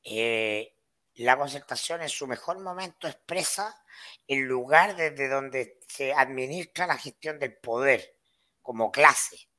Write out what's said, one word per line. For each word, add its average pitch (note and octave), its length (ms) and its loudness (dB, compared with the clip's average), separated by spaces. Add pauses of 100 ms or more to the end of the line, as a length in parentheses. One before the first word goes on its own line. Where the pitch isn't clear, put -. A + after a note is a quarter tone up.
Eh, A2 720 -4 (420)
la B2 220 4
concertación C#3+ 640 -6
en D3+ 80 -6
su - 160 -6
mejor C3 340 -6
momento F#3 480 -10
expresa F#3 680 -4 (480)
el C3+ 140 0
lugar C3+ 560 4
desde C#3+ 320 -2
donde C3+ 600 -4
se C#3 260 -4
administra C#3 760 0
la D3+ 100 0
gestión D3+ 400 -10
del C#3 200 -8
poder B2 580 2 (460)
como A2 300 -2
clase. - 680 4